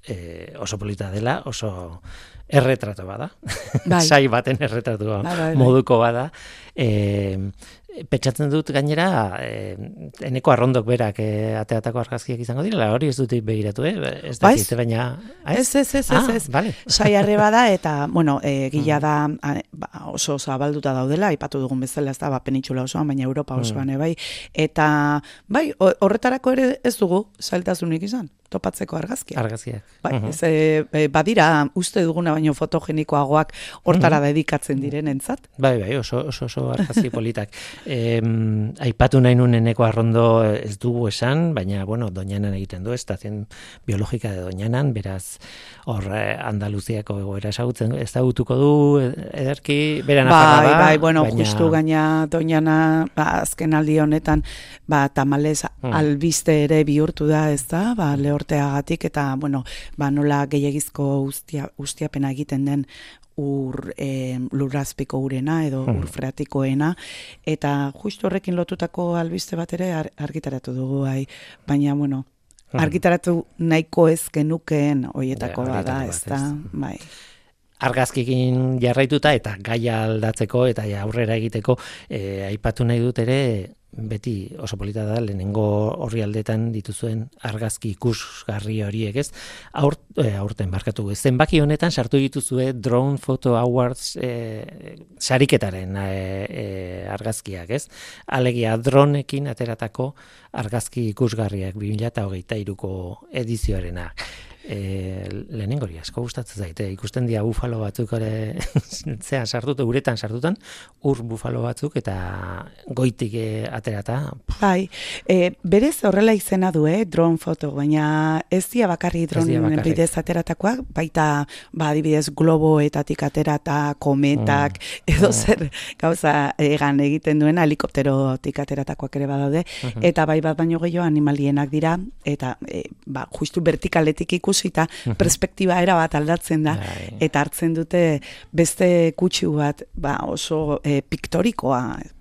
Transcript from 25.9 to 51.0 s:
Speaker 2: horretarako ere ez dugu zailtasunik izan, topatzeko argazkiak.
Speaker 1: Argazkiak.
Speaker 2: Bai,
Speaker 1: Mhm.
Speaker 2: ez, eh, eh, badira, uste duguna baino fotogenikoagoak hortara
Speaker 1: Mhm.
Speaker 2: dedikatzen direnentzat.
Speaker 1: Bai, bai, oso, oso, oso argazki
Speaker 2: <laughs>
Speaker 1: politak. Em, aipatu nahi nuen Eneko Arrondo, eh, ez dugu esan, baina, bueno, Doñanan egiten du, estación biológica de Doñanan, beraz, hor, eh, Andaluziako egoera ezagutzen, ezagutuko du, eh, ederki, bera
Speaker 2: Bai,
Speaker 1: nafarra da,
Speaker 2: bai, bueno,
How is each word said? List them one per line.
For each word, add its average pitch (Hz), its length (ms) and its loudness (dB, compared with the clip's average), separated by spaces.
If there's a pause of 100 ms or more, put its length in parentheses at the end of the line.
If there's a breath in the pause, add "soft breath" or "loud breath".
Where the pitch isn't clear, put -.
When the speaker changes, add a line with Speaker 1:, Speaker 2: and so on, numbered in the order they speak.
Speaker 2:
horretarako 247 500 2
ere 262 320 2
ez 240 160 0
dugu 185 300 0 (120)
zailtasunik 175 640 -2
izan, 208 260 -6 (220)
topatzeko 190 460 -6
argazkiak. 185 420 -8
Speaker 1:
Argazkiak. 110 440 -6 (200)
Speaker 2:
Bai, 165 160 -2
Speaker 1:
Mhm. 107 80 -2
Speaker 2:
ez, 156 160 -4
eh, 156 500 2
eh, 151 160 2
badira, 156 680 4
uste 180 280 0
duguna 165 300 0
baino 156 220 2
fotogenikoagoak 156 1000 0 (320 loud breath)
hortara 170 340 6
Speaker 1:
Mhm. 143 80 2
Speaker 2:
dedikatzen 147 540 0
direnentzat. 143 680 -4 (120)
Speaker 1:
Bai, 131 220 4
bai, 101 160 -2
oso, 123 300 -4
oso, 135 200 -6
oso 127 260 -4
argazki 151 380 0
Speaker 2:
<laughs> 117 120 -4
Speaker 1:
politak. 110 280 -4 (360 loud breath)
Em, 113 920 0
aipatu 131 400 4
nahi 123 140 8
nuen 123 200 6
Eneko 117 300 4
Arrondo, 113 580 4
eh, 107 220 2
ez 101 140 -8
dugu 120 300 -2
esan, 151 460 0
baina, 98 300 -2
bueno, 110 260 -4
Doñanan 98 440 -4
egiten 95 280 -8
du, 110 120 -4
estación 104 520 -8 (400 loud breath)
biológica 104 460 -2
de 92 80 -6
Doñanan, 110 540 -2
beraz, 95 440 -8 (460 loud breath)
hor, 101 200 -4 (100)
eh, 107 260 -2
Andaluziako 104 800 -4
egoera 98 300 -6
ezagutzen, 117 440 -2
ezagutuko 127 640 0
du, 143 440 6
eh, 127 120 0 (220)
ederki, 147 680 -2
bera 139 220 6
Speaker 2:
Bai, 131 80 8
Speaker 1:
nafarra 156 380 10
da, 156 80 8
Speaker 2:
bai, 156 200 8
bueno, 160 260 6